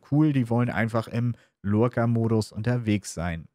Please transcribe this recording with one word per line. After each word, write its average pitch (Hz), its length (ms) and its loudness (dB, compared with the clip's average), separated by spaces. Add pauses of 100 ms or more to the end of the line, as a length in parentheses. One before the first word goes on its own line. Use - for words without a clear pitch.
(120)
cool, 151 200 4
die 127 180 0
wollen 120 200 2
einfach 110 380 -2
im 120 260 -2 (300)
Lurker-Modus 113 880 2
unterwegs 110 640 -2
sein. 82 400 -6